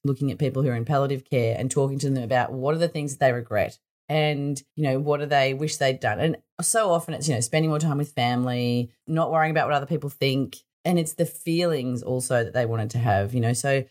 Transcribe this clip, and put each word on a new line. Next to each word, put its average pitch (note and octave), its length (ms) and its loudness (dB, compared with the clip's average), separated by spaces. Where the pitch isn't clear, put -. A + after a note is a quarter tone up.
looking C#3 260 0
at - 80 -6
people C3 240 0
who D3 60 2
are A#2+ 80 0
in A#2 80 -2
palliative C#3 400 0
care A#2 340 0
and B2+ 120 -4
talking C#3 300 0
to C#3 100 0
them C3 120 0
about A#2+ 300 0
what C3 220 -2
are E3 40 -2
the E3+ 100 2
things D3 240 -6
that C#3 120 0
they B2+ 80 6
regret A2+ 460 -2
and, C#3+ 560 0
you D3+ 60 -2
know, C3+ 180 2
what D3 200 0
do D3 60 -4
they C3+ 280 4
wish D3+ 240 -4
they'd C3+ 200 2
done. G#2+ 220 -2
And D#3+ 160 0
so G#3+ 300 2
often E3 240 0
it's, - 120 -6
you D3+ 80 2
know, A2+ 60 0
spending D#3 300 0
more D3+ 80 0
time D3+ 180 0
with C#3+ 160 -2
family, B2 800 0
not D#3+ 240 0
worrying D#3 220 2
about D3+ 160 2
what D3 60 0
other C#3+ 120 0
people C#3+ 240 -4
think. C3+ 480 -2
And F3+ 140 2
it's D#3+ 160 -2
the E3+ 100 -2
feelings D#3+ 800 -2
also B2+ 420 0
that A2+ 80 -6
they B2 140 0
wanted A2+ 240 -2
to - 80 -4
have, G#2 340 2
you B2+ 80 0
know. A#2 140 2
So C3+ 360 0